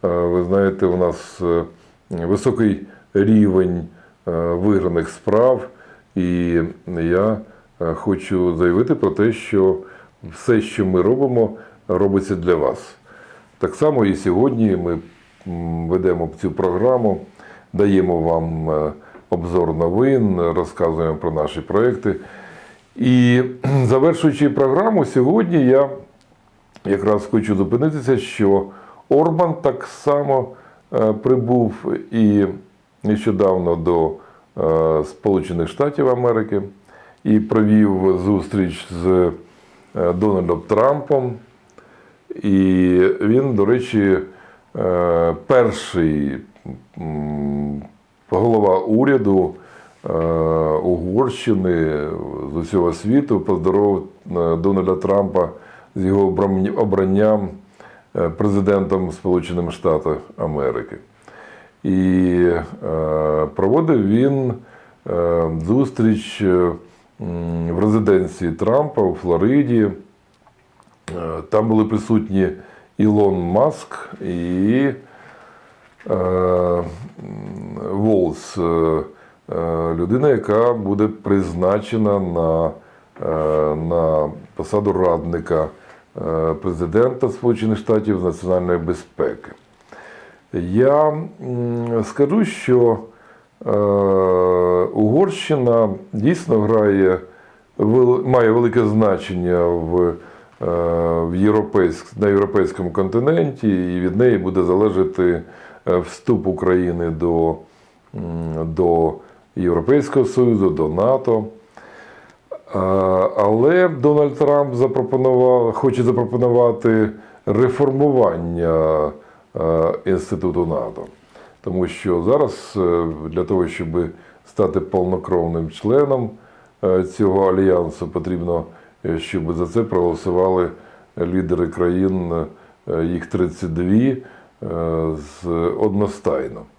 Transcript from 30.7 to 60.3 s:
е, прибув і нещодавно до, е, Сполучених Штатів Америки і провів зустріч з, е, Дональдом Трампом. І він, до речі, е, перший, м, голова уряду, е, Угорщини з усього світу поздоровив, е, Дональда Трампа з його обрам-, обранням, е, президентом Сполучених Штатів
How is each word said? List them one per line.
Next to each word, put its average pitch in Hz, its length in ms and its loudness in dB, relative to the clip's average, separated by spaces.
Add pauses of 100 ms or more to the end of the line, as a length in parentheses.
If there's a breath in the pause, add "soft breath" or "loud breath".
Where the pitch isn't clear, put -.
е, 110 180 2
прибув 117 640 2 (360)
і 104 360 4 (560)
нещодавно 95 760 2
до, 82 340 0
е, 80 920 -2
Сполучених 85 640 -2
Штатів 143 400 -2
Америки 113 540 0 (600 loud breath)
і 107 160 2
провів 104 840 4
зустріч 92 600 -2 (160)
з, 90 40 0 (880 soft breath)
е, 87 160 0
Дональдом 90 540 0
Трампом. 131 640 0 (1120 soft breath)
І 92 560 4 (220)
він, 123 340 2
до 101 100 2
речі, 107 540 2 (580 loud breath)
е, 87 580 0 (120)
перший, 80 920 0 (600)
м, 73 840 -6 (480)
голова 101 480 2
уряду, 107 760 2 (560 loud breath)
е, - 20 -2 (680)
Угорщини 90 1200 0 (460)
з 78 40 -6
усього 85 360 0
світу 117 480 0
поздоровив, 95 600 0 (340)
е, 85 200 0
Дональда 95 380 0
Трампа 95 540 0 (480 loud breath)
з 95 80 -4
його 98 220 2
обрам-, 95 520 0
обранням, 98 720 2 (680 loud breath)
е, 85 120 -2
президентом 95 840 0
Сполучених 87 600 -2
Штатів 78 440 -2 (200)